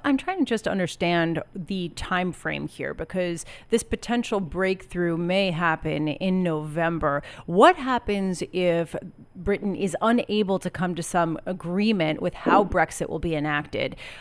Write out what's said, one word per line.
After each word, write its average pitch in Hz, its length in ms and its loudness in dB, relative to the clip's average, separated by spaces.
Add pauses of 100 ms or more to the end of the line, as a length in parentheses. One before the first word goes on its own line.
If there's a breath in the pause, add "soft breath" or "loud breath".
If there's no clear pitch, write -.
I'm 277 140 2
trying 370 240 -2
to 269 40 6
just 226 220 -2
understand 170 800 0 (100)
the 180 360 -6
time 180 420 -2
frame 151 340 -6
here, 139 260 -8
because 175 520 -4 (260 loud breath)
this 226 140 2
potential 226 560 -2
breakthrough 180 760 -2
may 180 360 2
happen 160 560 0
in 185 340 0
November. 156 800 0 (240 loud breath)
What 254 300 8
happens 208 640 -2 (100)
if 170 440 0 (400)
Britain 190 400 -2
is 185 260 -2
unable 208 560 2
to 180 120 -4
come 175 260 -2
to 165 80 -4
some 165 420 0
agreement 180 760 0
with 180 140 -2
how 190 300 4
Brexit 175 440 0
will 160 120 -4
be 160 160 0
enacted, 147 580 -2 (260 loud breath)